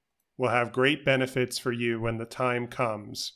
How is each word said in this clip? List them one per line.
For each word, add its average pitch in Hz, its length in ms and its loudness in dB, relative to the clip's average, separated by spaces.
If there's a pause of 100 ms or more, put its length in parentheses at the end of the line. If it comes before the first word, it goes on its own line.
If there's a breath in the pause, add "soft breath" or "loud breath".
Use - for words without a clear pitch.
(360)
will 123 140 2
have 120 220 2
great 139 320 2
benefits 131 540 2
for 123 140 -2
you 120 280 0
when 113 180 -2
the 113 60 -6
time 123 440 -2
comes, 110 680 -4